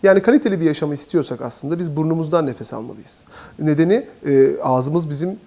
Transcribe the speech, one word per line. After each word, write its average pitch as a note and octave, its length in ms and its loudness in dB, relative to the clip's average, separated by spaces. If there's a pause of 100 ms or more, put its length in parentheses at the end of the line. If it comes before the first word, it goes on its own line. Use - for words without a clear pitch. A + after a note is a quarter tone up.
Yani G3 180 4
kaliteli A3+ 380 2
bir E3 60 -2
yaşamı D3+ 280 -2
istiyorsak C#3 480 -4
aslında C#3+ 380 -8
biz E3 160 -6
burnumuzdan D#3+ 500 0
nefes A#2+ 280 -8
almalıyız. - 520 -14 (340)
Nedeni, D#3+ 460 2 (200)
e, C#3 360 4
ağzımız D3 480 0
bizim D3 200 -6 (160)